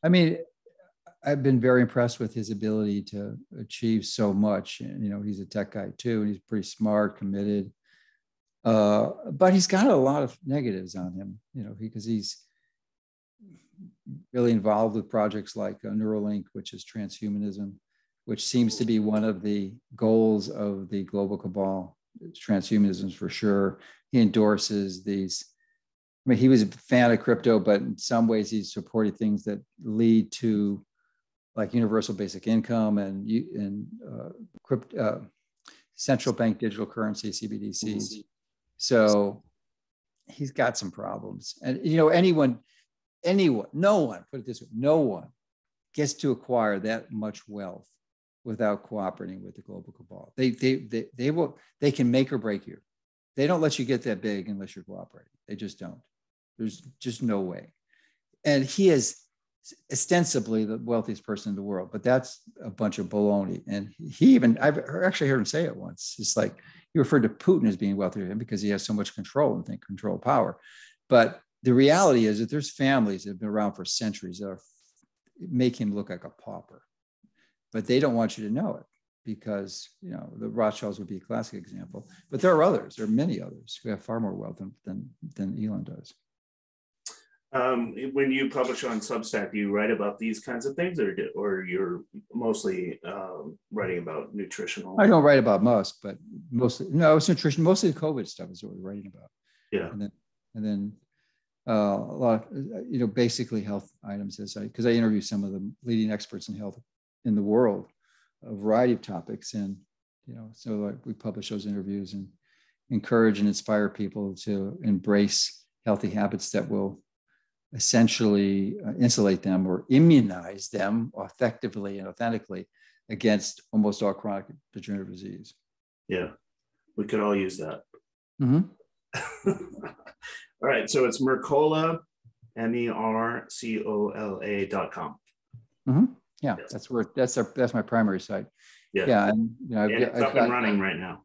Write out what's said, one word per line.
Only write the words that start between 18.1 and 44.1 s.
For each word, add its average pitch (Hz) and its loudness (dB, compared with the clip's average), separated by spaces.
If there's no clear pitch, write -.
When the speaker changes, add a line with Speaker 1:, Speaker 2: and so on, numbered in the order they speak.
Speaker 1:
which 107 -6
seems 120 0
to 120 0
be 110 2
one 107 0
of 104 -2
the 104 -4
goals 110 4
of 98 -6
the 101 -4
global 98 -2
cabal. 95 -4
It's 85 -18
transhumanism 98 2
for - -8
sure. 98 0
He 127 4
endorses 101 2
these, 98 -4
I 131 -2
mean, 110 4
he 131 6
was 120 8
a - 4
fan 120 4
of 113 4
crypto, 117 4
but 101 4
in 123 -6
some 113 2
ways 110 2
he's 104 -6
supported 107 -2
things 104 0
that 104 -6
lead 113 4
to, 104 0
like, 107 -4
universal 110 2
basic 95 -6
income 110 2
and, 98 -4
u-, 113 0
and, 104 -6
uh, 113 -12
crypt-, - -4
uh, 110 -2
central 131 0
bank 113 0
digital 104 -4
currency, 107 -6
C - -8
B 107 -8
D 104 -10
Cs. 104 -6
Speaker 2:
Mm-hmm. 107 -16
Speaker 1:
So 104 4
he's 135 -10
got 123 -2
some 95 -8
problems. 98 -12
And, 131 -2
you 160 2
know, 156 8
anyone, 160 4
anyone, 170 2
no 196 4
one, 110 -2